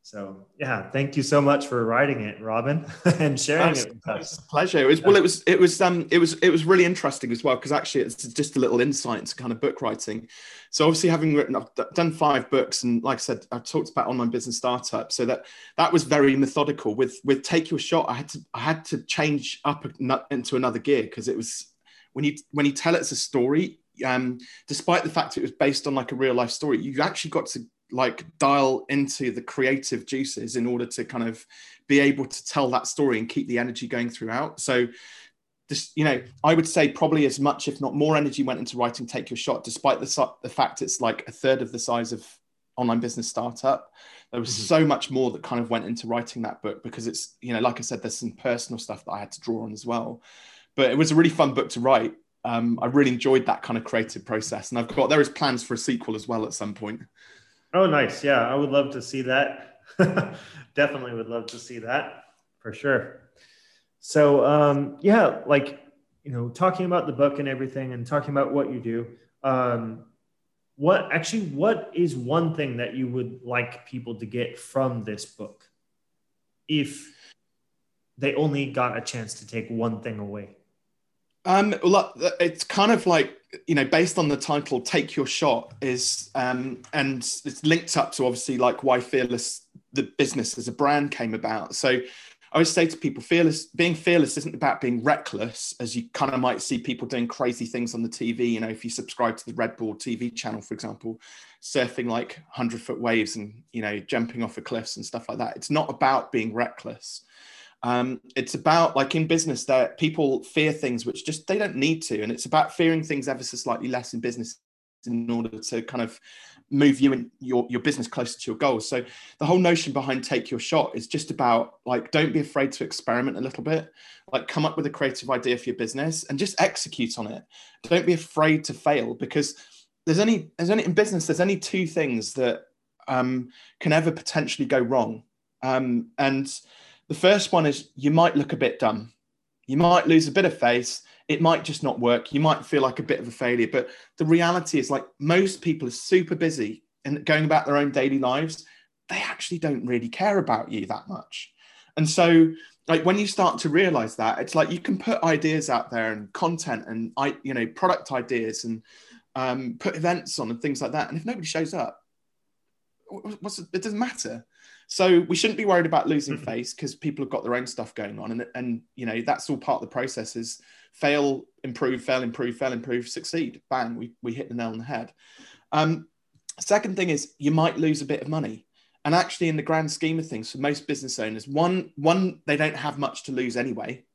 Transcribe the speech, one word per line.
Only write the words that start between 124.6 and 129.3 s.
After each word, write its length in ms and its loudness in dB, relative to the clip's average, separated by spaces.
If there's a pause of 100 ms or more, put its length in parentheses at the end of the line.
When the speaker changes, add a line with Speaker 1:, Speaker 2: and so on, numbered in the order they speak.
Speaker 2:
up 140 -2
with 80 -4
a 40 -2
creative 380 -4
idea 300 0
for 60 -14
your 120 -4
business 480 -4
and 140 -6
just 200 -2
execute 600 -2
on 80 -8
it. 180 -12 (380)
Don't 240 2
be 80 4
afraid 500 2
to 80 -8
fail, 400 0
because 440 -4 (500)